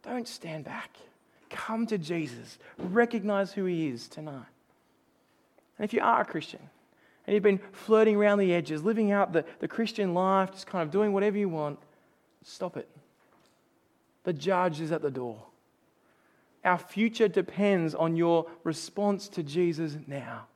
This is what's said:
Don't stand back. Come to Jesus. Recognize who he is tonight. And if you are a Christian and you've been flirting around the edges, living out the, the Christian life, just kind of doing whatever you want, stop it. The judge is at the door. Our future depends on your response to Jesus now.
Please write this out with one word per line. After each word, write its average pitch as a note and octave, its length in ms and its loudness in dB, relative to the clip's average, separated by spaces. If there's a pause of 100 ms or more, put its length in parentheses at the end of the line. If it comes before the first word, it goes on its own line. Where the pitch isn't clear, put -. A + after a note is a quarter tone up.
Don't A#3+ 240 -8
stand D#3+ 380 -12
back. - 320 -12 (540)
Come A3+ 380 -4
to G#3+ 100 -2
Jesus. D3+ 600 -6 (200)
Recognize G3+ 720 0
who G3 140 -4
he E3 220 -2
is A#2 200 -8
tonight. D3 380 -14 (1300)
And G#3+ 80 -4
if G#3 80 -4
you A#3 80 2
are - 220 4
a - 20 0
Christian - 360 -8 (680)
and G3 80 0
you've G#3 80 4
been G3 180 4 (120)
flirting A3 440 4
around G#3 220 6
the F#3 160 4
edges, D3+ 280 -2
living G#3+ 300 2
out G3+ 220 4
the, D#3 100 4 (140)
the E3 100 -4
Christian G3+ 460 -2
life, F#3+ 380 2
just - 140 -16
kind F3+ 160 -4
of D3+ 80 -4
doing G#3 220 2
whatever G3 240 2
you G3+ 140 0
want, D3+ 280 -4 (640)
stop - 360 -10
it. - 100 -12 (1300)
The F3+ 100 -2
judge E3+ 480 0
is D#3+ 120 -4
at D#3 100 -2
the D3 80 0
door. B2 320 -8 (1200)
Our F3+ 140 4
future A3 500 0
depends F#3 680 2
on E3 220 0
your E3+ 300 4 (160)
response G3+ 680 -2
to - 140 -8
Jesus D#3 640 -2
now. B2 500 -10